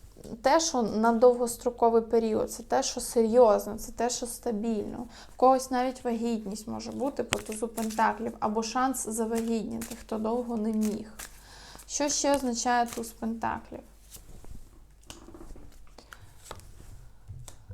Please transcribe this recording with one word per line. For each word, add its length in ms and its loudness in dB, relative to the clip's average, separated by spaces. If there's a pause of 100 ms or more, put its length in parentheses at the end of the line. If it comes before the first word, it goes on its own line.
(420)
те, 180 6
що 220 2
на 300 4
довгостроковий 880 6
період, 500 2
це 120 -10
те, 200 2
що 160 -4
серйозно, 760 6
це 140 -10
те, 180 -2
що 160 -4
стабільно. 840 -4 (280)
В 20 -16
когось 340 6
навіть 320 0
вагітність 640 -2
може 240 -8
бути 320 -2
по 160 -2
тузу 280 -8
пентаклів, 720 -2
або 240 -2
шанс 440 -2
завагітніти, 880 -4
хто 220 -8
довго 400 -2
не 140 -2
міг. 420 -2 (760)
Що 220 -2
ще 260 2
означає 500 0
туз 240 -8
пентаклів? 720 -6 (4000)